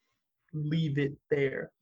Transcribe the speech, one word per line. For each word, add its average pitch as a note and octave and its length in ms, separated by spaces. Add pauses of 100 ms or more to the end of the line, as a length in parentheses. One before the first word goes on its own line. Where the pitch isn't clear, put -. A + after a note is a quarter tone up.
(540)
leave D#3 440
it C#3 140 (180)
there. C3 400 (120)